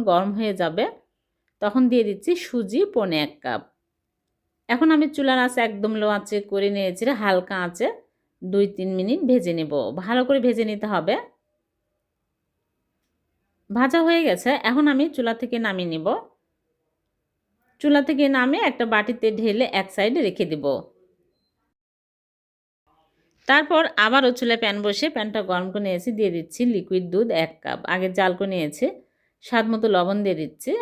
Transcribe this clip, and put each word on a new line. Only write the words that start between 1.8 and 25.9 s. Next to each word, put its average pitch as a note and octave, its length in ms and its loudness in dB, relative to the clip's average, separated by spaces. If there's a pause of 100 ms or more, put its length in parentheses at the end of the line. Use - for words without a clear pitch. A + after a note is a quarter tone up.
দিয়ে A#3+ 160 4
দিচ্ছি G3+ 240 -4 (140)
সুজি A#3 340 -4 (140)
পৌনে F#3 320 0
এক D3 160 -10
কাপ। A#2 200 -4 (1080)
এখন B3 260 2
আমি D4+ 100 4 (100)
চুলার C4 300 2
আঁচ B3 100 -2 (120)
একদম G#3+ 240 -4 (100)
লো G#3+ 60 2 (100)
আঁচে G3+ 200 -4 (140)
করে G3+ 240 0
নিয়েছি, F#3+ 280 -2 (180)
হালকা F#3+ 440 0
আঁচে G#3+ 240 -2 (520)
দুই G3 240 0 (120)
তিন F#3 200 -4
মিনিট A3 220 0 (100)
ভেজে F3+ 240 2
নেব। D#3 200 -4 (300)
ভালো A#3+ 240 0
করে C#4 180 4
ভেজে A3+ 200 2
নিতে G#3+ 280 -6
হবে। F3 220 2 (2500)
ভাজা B3+ 380 2
হয়ে E4+ 200 4
গেছে, F#3+ 220 0 (200)
এখন D4 240 4
আমি C4+ 100 2 (120)
চুলা A#3 260 -2
থেকে A#3+ 240 -6
নামিয়ে F#3 280 -2
নিব। D#3+ 140 -4 (1700)
চুলা C#4+ 260 6
থেকে C#4+ 180 2 (120)
নামিয়ে C#4 320 2
একটা A#3+ 240 -2
বাটিতে A3 340 0 (120)
ঢেলে A3 260 2 (140)
এক F#3+ 160 -4
সাইডে A3+ 320 2
রেখে F3+ 180 -2
দিব। D3 200 -4 (2750)
তারপর D4+ 340 4 (240)
আবারও B3+ 240 4 (100)
চুলায় A#3 220 0
প্যান G3+ 240 -2
বসিয়ে G#3 300 0
প্যানটা G#3+ 240 -4 (100)
গরম F3+ 220 -2
করে G#3 160 -6
নিয়েছি। F3+ 300 -4